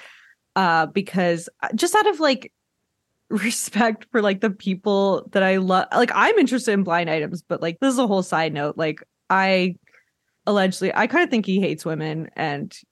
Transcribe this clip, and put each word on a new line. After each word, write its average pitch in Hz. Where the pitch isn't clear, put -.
uh, 165
because, 175
uh, -
just 349
out 427
of, 330
like, 277
<laughs> -
respect 220
for, 226
like, 196
the 220
people 196
that 196
I 190
love. 185
Like, 240
I'm 330
interested 254
in 196
blind 170
items, 156
but, -
like, 170
this 269
is 247
a 247
whole 196
side 160
note. 147
Like, 156
I 190
allegedly, 190
I 214
kinda 339
think 220
he 190
hates 156
women 156
and 147